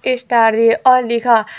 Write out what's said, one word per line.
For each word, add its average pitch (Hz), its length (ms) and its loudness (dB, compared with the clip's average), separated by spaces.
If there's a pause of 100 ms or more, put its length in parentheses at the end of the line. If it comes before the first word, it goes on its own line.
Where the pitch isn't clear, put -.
स्टार 233 480 -2
दिए 226 160 2
और 254 320 0
लिखा, 233 400 -2 (140)